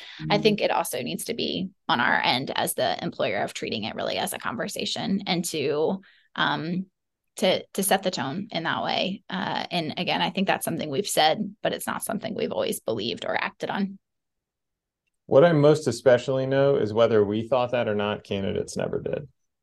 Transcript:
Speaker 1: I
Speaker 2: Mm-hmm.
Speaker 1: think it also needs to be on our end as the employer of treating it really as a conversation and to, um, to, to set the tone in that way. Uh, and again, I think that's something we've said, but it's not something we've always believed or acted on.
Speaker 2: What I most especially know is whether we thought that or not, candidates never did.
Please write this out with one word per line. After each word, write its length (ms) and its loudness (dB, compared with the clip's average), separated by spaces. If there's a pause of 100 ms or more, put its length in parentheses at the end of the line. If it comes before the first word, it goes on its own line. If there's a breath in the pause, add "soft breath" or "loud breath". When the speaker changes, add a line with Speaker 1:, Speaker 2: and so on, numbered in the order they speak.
(200 loud breath)
Speaker 1:
I 40 -10
Speaker 2:
Mm-hmm. 200 2
Speaker 1:
think 180 4
it 100 2
also 300 -2
needs 240 -6
to 80 -4
be 360 -4 (180)
on 120 2
our 220 4
end 340 0
as 180 -2
the 300 0
employer 400 -2
of 100 -6
treating 320 -6
it 100 -8
really 220 -4
as 160 -4
a 60 -8
conversation 880 -4
and 200 -2
to, 560 -2 (340 soft breath)
um, 500 -2 (520)
to, 260 2 (100)
to 100 -2
set 200 2
the 80 0
tone 400 -6
in 120 -6
that 200 -2
way. 460 -2
Uh, 420 -4
and 260 -4
again, 240 -2
I 100 -2
think 160 -2
that's 180 0
something 240 -4
we've 180 -2
said, 540 2
but 120 -2
it's 140 -6
not 160 -4
something 300 -6
we've 180 -4
always 280 -2
believed 460 -4
or 100 -2
acted 340 -6
on. 300 -4 (1300)
Speaker 2:
What 160 8
I 100 8
most 340 6
especially 580 4
know 300 4
is 180 0
whether 300 6
we 240 0
thought 240 2
that 160 0
or 80 0
not, 280 -2
candidates 540 -2
never 220 -2
did. 280 -6 (360)